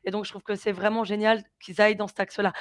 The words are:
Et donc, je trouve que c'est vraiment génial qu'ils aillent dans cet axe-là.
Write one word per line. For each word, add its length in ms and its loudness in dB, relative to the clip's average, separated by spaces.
Et 60 -4
donc, 160 -4
je 40 -12
trouve 120 -16
que 140 -6
c'est 160 -2
vraiment 300 0
génial 400 2
qu'ils 220 -4
aillent 160 6
dans 100 -4
cet 140 -6
axe-là. 400 -2